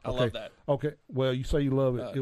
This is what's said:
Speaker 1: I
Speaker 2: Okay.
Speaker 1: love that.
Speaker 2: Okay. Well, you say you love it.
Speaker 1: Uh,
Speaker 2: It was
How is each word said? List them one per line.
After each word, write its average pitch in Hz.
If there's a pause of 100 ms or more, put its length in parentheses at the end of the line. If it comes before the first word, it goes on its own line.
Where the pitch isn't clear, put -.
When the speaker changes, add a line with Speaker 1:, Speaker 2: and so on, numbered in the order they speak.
Speaker 1:
I 123
Speaker 2:
Okay. 127
Speaker 1:
love 120
that. 110 (160)
Speaker 2:
Okay. 147 (140)
Well, 131
you 131
say 147
you 139
love 135
it. 117
Speaker 1:
Uh, -
Speaker 2:
It 123
was 101